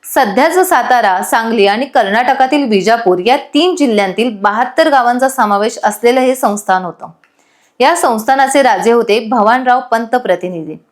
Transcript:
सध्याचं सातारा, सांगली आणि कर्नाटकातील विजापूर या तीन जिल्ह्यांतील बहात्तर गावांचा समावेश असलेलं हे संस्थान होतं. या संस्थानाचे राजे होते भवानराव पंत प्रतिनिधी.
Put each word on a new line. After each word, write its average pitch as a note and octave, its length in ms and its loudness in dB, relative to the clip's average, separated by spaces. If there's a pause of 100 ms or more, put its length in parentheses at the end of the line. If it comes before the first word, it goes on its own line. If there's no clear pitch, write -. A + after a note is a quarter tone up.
(140)
सध्याचं C#4+ 500 2
सातारा, A#3 600 0
सांगली A3+ 440 0
आणि A3 180 0
कर्नाटकातील C4 840 0
विजापूर G3 500 0
या A#3 180 2
तीन E4 380 -2
जिल्ह्यांतील G#3+ 680 -2
बहात्तर B3 480 0
गावांचा B3+ 400 2
समावेश G#3+ 540 -2
असलेलं A#3 360 0
हे B3+ 160 0
संस्थान G3+ 500 -2
होतं. E3 240 -14 (720)
या D4 160 4
संस्थानाचे C4+ 680 0
राजे A#3+ 300 2
होते A3+ 380 0
भवानराव B3 500 2 (120)
पंत A3+ 240 -2
प्रतिनिधी. F3+ 600 -4 (160)